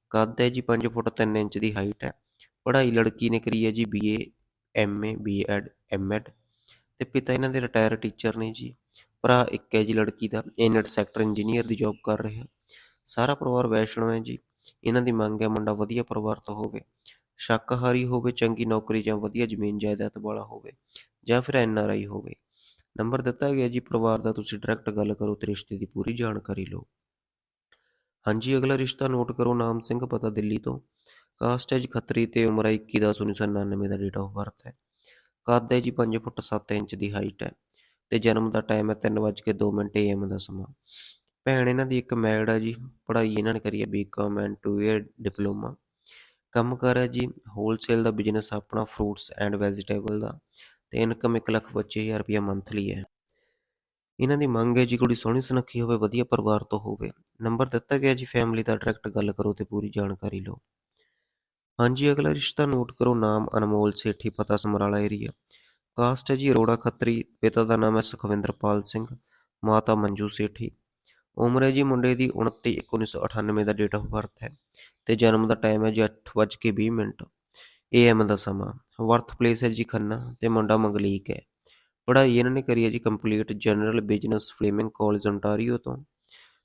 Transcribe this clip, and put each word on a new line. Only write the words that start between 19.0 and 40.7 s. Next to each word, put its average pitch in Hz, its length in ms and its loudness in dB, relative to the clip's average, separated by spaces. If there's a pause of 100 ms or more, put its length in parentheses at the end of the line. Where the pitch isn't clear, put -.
ਜਾਂ 107 140 0
ਵਧੀਆ 110 280 -2
ਜ਼ਮੀਨ 104 320 -4
ਜਾਇਦਾਦ 104 400 -4
ਵਾਲਾ 107 260 -8
ਹੋਵੇ 107 280 -18 (520)
ਜਾਂ 120 180 2
ਫਿਰ - 140 -2
ਐਨ 113 220 2
ਆਰ 104 120 0
ਆਈ 104 160 -2
ਹੋਵੇ। 101 280 -10 (600)
ਨੰਬਰ 120 260 0
ਦਿੱਤਾ 127 280 0
ਗਿਆ 135 180 2
ਜੀ 120 120 -2
ਪਰਿਵਾਰ 113 400 0
ਦਾ, 110 140 -2
ਤੁਸੀਂ 107 260 -6
ਡਾਇਰੈਕਟ 110 300 -4
ਗੱਲ 104 240 0
ਕਰੋ 104 220 -2
ਤੇ - 120 -8
ਰਿਸ਼ਤੇ 101 300 -6
ਦੀ 101 80 -8
ਪੂਰੀ 110 280 -4
ਜਾਣਕਾਰੀ 104 520 -6
ਲਓ। 92 200 -12 (1400)
ਹਾਂਜੀ, 113 320 0
ਅਗਲਾ 135 200 2
ਰਿਸ਼ਤਾ 131 300 -2
ਨੋਟ 123 240 -2
ਕਰੋ। 120 220 0
ਨਾਮ 117 260 0
ਸਿੰਘ, 117 260 -4
ਪਤਾ 110 240 -4
ਦਿੱਲੀ 107 280 -2
ਤੋਂ। 127 220 -6 (600)
ਕਾਸਟ 123 320 0
ਹੈ 131 60 2
ਜੀ 127 80 -6
ਖੱਤਰੀ - 380 -2
ਤੇ 113 200 2
ਉਮਰ 107 200 2
ਹੈ 107 60 4
ਇੱਕੀ 107 280 0
ਦਸ 107 220 2
ਉੱਨੀ 101 120 -2
ਸੌ 104 120 -2
ਉਣਾਨਵੇਂ 101 440 -2
ਦਾ 98 60 -4
date 98 260 -4
of 98 100 -8
birth 101 360 -10
ਹੈ। 127 60 -20 (720)
ਕੱਦ 120 260 4
ਹੈ 123 60 6
ਜੀ 120 120 -2
ਪੰਜ 113 260 0
ਫੁੱਟ 113 240 -8
ਸੱਤ - 300 -6
ਇੰਚ 104 240 -4
ਦੀ 101 180 -4
ਹਾਈਟ 101 300 -6
ਹੈ - 80 -8 (600)
ਤੇ 117 80 2
ਜਨਮ 110 320 4
ਦਾ 110 100 0
ਟਾਈਮ 107 280 0
ਹੈ 107 60 0
ਤਿੰਨ 107 240 -2
ਵੱਜ 107 220 -2
ਕੇ 110 120 -2
ਦੋ 104 180 0
ਮਿੰਟ 101 260 -2
ਏ 104 140 2
ਐਮ 98 180 -4
ਦਾ 98 80 -6
ਸਮਾਂ। 95 280 -10 (800)